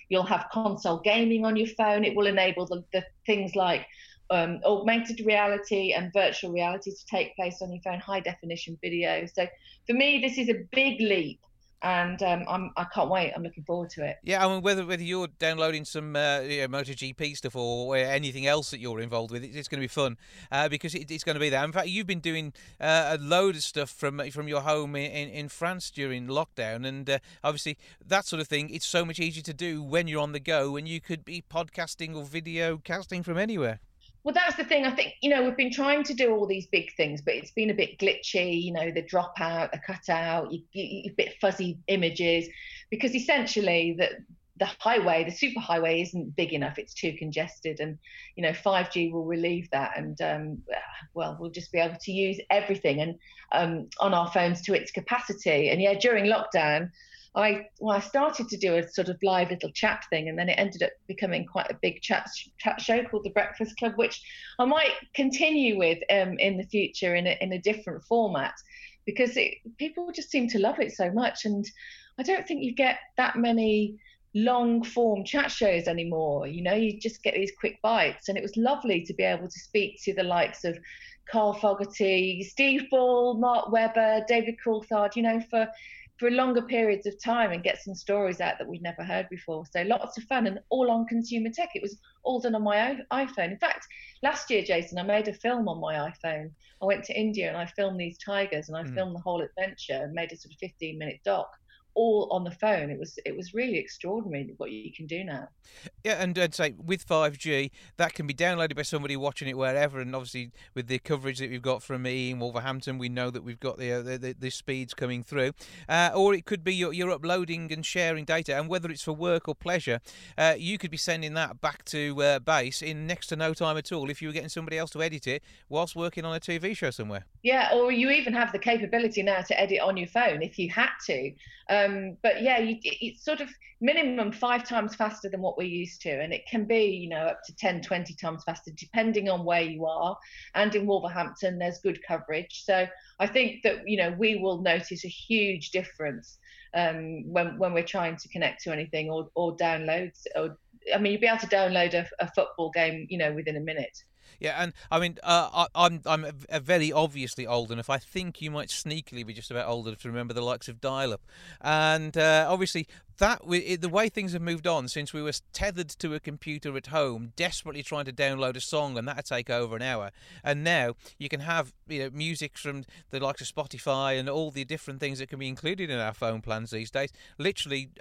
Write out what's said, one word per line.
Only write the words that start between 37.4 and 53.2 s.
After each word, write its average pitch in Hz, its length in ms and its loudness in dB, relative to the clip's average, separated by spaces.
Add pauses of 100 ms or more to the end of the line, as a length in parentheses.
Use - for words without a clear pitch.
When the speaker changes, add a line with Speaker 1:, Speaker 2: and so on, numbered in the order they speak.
Speaker 1:
been 214 180 2
a 196 40 2
bit - 240 0
glitchy, 180 640 0
you 175 100 -4
know, 165 180 0
the 160 120 -2
dropout, 170 680 0
the 156 80 -6
cutout, 165 760 -2
you, 165 80 -8 (120)
you, 190 120 -6
you, 190 280 -8
a - 20 -18
bit - 260 -2
fuzzy 185 460 0
images, 170 600 2 (440)
because 233 240 0
essentially 208 840 2
the, 175 120 2 (500)
the 190 100 0 (120)
highway, 175 440 4
the 165 60 -4
superhighway 170 720 0
isn't 170 340 -6
big 160 160 0
enough. 143 260 -2
It's - 160 -12
too 160 240 -2
congested, 156 640 -6
and, 151 160 -4 (380)
you 175 80 -6
know, 160 100 2
five 185 380 2
G 170 220 0
will 165 120 -2
relieve 170 460 -2
that, 135 260 0
and, 151 240 -6
um, 156 380 -4 (560)
well, 156 260 -4
we'll 170 100 -6
just 170 220 -12
be 170 60 2
able 170 200 2
to 196 140 -8
use 190 260 0 (120)
everything 196 500 2
and, 165 140 -2 (380)